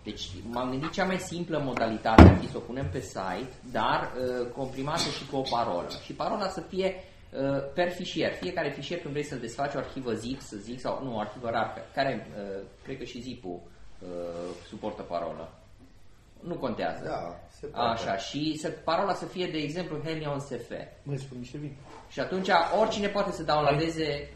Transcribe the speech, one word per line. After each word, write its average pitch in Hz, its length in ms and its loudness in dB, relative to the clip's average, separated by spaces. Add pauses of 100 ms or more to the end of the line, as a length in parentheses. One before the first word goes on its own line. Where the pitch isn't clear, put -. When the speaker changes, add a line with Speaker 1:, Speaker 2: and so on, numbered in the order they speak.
Speaker 1:
Deci, - 180 -6 (300)
m-am 123 180 -2
gândit, 139 220 -2
cea 190 140 2
mai 185 120 0
simplă 165 480 -2
modalitate 110 560 8
ar - 160 12
fi - 120 -4
să - 80 -4
o - 20 -2
punem 135 320 -4
pe 135 80 -2
site, 98 540 -6 (180)
dar, 135 460 2
uh, 127 380 0
comprimată 135 460 -2 (160)
și - 140 -10
cu 139 40 -2
o 135 140 2
parolă. 110 400 0 (140)
Și - 100 -10
parola 175 340 0
să - 140 -4
fie, 190 340 0 (360)
uh, 139 300 2 (120)
per 180 180 2
fișier. 160 420 0
Fiecare 170 360 -2
fișier, 156 300 -6
când 147 140 -8
vrei 143 120 -2
să-l 139 140 -6
desfaci, 117 360 -2
o - 20 -2
arhivă 123 360 -2
zip, 120 280 -4
să - 160 -12
zic, 117 220 -8
sau, 120 240 -2
nu, 123 120 -4
o 107 40 -2
arhivă 117 300 -4
rar, 113 320 0 (120)
care, 135 340 0 (100)
uh, 98 260 -6 (200)
cred 135 140 -8
că - 60 -8
și 120 180 -10
zip-ul, 104 380 -8 (400)
uh, 90 100 -10 (600)
suportă 107 320 -6
parolă. 85 480 -4 (1000)
Nu 170 80 -4
contează. 104 480 -2
Speaker 2:
Da, 87 360 -4 (200)
se - 60 -12
poate. 117 240 0 (120)
Speaker 1:
Așa, 113 160 0
și 147 400 0
să, 170 120 -2
parola 175 440 2
să 175 120 -4
fie, 180 260 -2
de 160 60 -2
exemplu, 156 460 -2
Helion 156 360 -2
S 135 80 -8
F. 117 220 -6 (340)
Speaker 3:
Măi, 139 140 -2
spune 123 220 -8
niște 120 180 -10
vin. 147 140 -6 (380)
Speaker 1:
Și - 100 -10
atunci 185 280 0 (320)
oricine 214 280 4
poate 190 240 2
să 160 120 -6
downloadeze 151 920 2